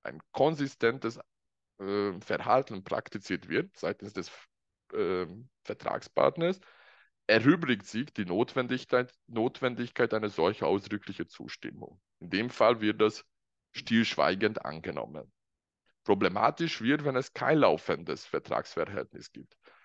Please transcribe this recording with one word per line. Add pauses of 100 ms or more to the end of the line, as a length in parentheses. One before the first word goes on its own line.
ein (120)
konsistentes, (600)
äh,
Verhalten
praktiziert
wird
seitens
des, (640)
äh, (360)
Vertragspartners, (680)
erübrigt
sich
die
Notwendigkeit, (140)
Notwendigkeit,
eine
solche
ausdrückliche
Zustimmung. (180)
In
dem
Fall
wird
das (460)
stillschweigend
angenommen. (720)
Problematisch
wird,
wenn
es
kein
laufendes
Vertragsverhältnis
gibt. (300)